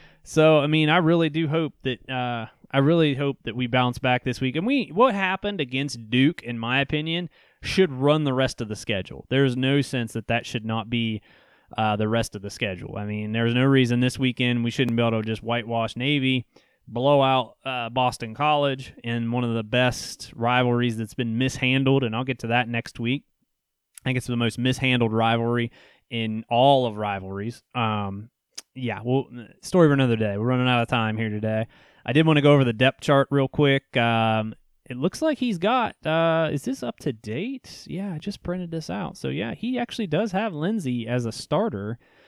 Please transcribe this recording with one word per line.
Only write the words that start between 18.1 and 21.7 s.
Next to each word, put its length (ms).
College 720
in 280
one 120
of 100
the 100
best 720
rivalries 640
that's 160
been 240
mishandled, 680